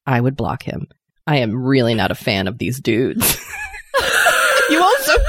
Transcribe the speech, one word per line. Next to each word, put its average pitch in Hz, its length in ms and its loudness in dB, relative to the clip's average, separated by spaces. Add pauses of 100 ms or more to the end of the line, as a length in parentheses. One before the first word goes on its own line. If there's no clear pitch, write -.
I 131 140 2
would 131 160 0
block 113 260 -4
him. - 240 -8 (400)
I 151 120 0
am 120 240 -2
really 127 320 4
not 95 180 0
a - 40 -8
fan 98 300 -2
of 107 120 -6
these 127 220 -4
dudes." - 640 0
<laughs> - 40 -18 (1200)
You 320 120 2
also 480 300 2 (160)